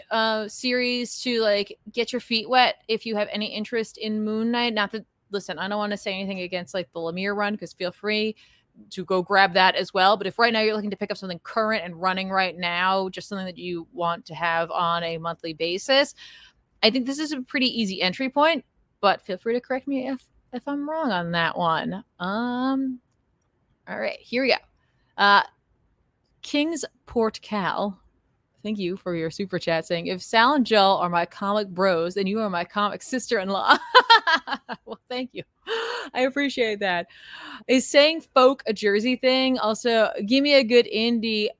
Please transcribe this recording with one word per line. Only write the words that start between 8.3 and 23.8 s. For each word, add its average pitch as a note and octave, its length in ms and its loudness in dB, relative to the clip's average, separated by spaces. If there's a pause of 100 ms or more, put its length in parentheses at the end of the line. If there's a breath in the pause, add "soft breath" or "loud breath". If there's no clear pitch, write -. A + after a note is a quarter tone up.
to F#3 120 -8
go F#3 200 0
grab F#3+ 300 4
that F#3 220 6
as - 160 -4
well. G3 260 6
But F#3+ 100 -4
if - 100 -8
right A#3 160 4
now A3 60 2
you're G#3+ 160 2
looking G#3 160 -4
to F#3+ 40 -8
pick G#3 140 -6
up G3+ 80 -8
something F3+ 220 -10
current A3 440 -2
and E3+ 160 -10
running F#3 300 0
right F#3+ 260 0
now, F#3 540 0
just F#3 180 -12
something F#3+ 200 -8
that E3+ 100 -12
you F3 340 -8
want E3+ 360 -4
to E3 80 -14
have E3 340 0
on E3+ 340 0
a E3 140 -4
monthly E3 360 -8
basis, F#3+ 600 0 (680 loud breath)
I A3 80 6
think B3+ 160 0
this C#4 100 -4
is D#4 140 -4
a C4 100 -6
pretty C4 240 -2
easy F#3+ 380 -2
entry G#3+ 260 -2
point, D4+ 340 2 (380)
but F#3+ 220 2
feel F#3 160 -8
free A#3 160 -2
to B3 60 -2
correct C4+ 260 -6
me C4 200 -4
if, C4+ 160 -8 (300)
if B3 140 -10
I'm C#4+ 200 -6
wrong D#4 240 -2
on F3 200 -2
that E3 260 0
one. E3+ 460 -2 (160)
Um, B3 800 -4 (880)